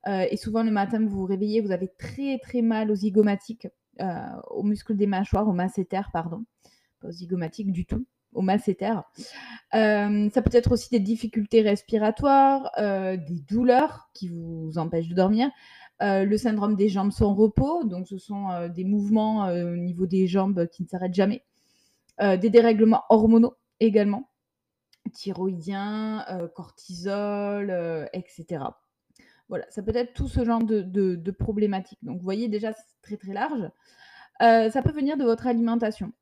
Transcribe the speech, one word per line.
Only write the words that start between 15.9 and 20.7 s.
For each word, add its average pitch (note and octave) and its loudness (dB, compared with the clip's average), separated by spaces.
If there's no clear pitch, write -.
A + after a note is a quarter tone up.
heu, G3 2
le G3+ 2
syndrome G#3+ 0
des G3+ 2
jambes G3 0
sans G3+ 2
repos, C4+ 2
donc F3+ -6
ce F#3+ -12
sont, G3+ -8
heu, F3 -6
des F3 -8
mouvements, G#3 0
heu, F3 -2
au F3 -4
niveau F3 -2
des F#3+ 2
jambes F#3 0
qui - -12